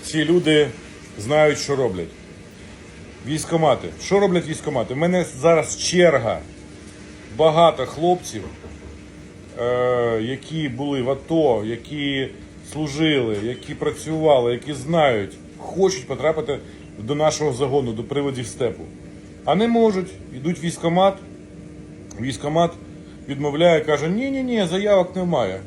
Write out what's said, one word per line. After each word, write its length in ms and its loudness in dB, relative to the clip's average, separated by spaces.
Ці 200 -2
люди 440 4
знають, 400 2
що 180 -2
роблять. 320 -2
Військкомати. 640 2
Що 160 4
роблять 280 2
військкомати? 460 -4
У 20 -4
мене 280 2
зараз 380 4
черга. 600 4
Багато 500 4
хлопців, 560 -2
е, 600 2
які 460 -6
були 340 -2
в 80 0
ато, 560 2
які 600 -6
служили, 720 0
які 320 -8
працювали, 760 2
які 220 -6
знають, 580 2
хочуть 480 0
потрапити 520 -2
до 160 -4
нашого 380 2
загону, 400 0
до 120 -6
приводів 420 -4
степу. 360 -4
А 100 2
не 140 2
можуть, 420 2
йдуть 220 -4
в 40 -10
військкомат, 520 2
військкомат 500 0
відмовляє, 520 4
каже: 280 0
"Ні-ні-ні, 580 0
заявок 500 2
немає". 500 0